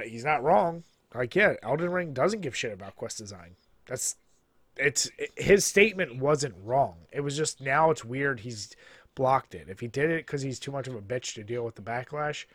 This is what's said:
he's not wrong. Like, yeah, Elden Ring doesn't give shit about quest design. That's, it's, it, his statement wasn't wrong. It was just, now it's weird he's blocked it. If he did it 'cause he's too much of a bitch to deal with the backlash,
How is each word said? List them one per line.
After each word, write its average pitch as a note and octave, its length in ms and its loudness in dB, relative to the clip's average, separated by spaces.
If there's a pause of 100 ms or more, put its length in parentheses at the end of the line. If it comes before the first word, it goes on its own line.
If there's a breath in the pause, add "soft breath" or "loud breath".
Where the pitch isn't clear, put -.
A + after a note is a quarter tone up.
he's A2+ 220 -8
not C#3+ 180 2
wrong. E3+ 400 4 (320)
Like, B2 200 -2
yeah, F#3 180 6 (100)
Elden D#3 280 0
Ring F3 220 -2
doesn't F#3 280 2
give C#3+ 140 -6
shit A#2 180 -4
about G2 240 -14
quest - 220 -8
design. F#2 360 -16 (300)
That's, - 300 -4 (600)
it's, C3+ 420 2
it, C#3+ 200 -6
his F3 280 6
statement F#3+ 520 4
wasn't C3+ 460 0
wrong. A#2 320 2 (160)
It C3+ 100 -4
was C#3+ 160 -4
just, D#3 240 -2
now D3 300 4
it's D3+ 120 -2
weird C3 380 -2
he's A2 340 -12 (380 soft breath)
blocked C3 400 2
it. D#2+ 160 -14
If F#2+ 120 -10
he A#2+ 60 -6
did C#3 220 0
it D#3+ 160 -2
'cause C#3+ 160 -6
he's C3+ 180 -6
too - 120 -10
much C3+ 160 -6
of B2+ 80 -10
a G#2+ 60 -10
bitch B2 320 -6
to A2 100 -12
deal A#2 220 -4
with A2+ 100 -8
the A2 60 -16
backlash, C3+ 720 -6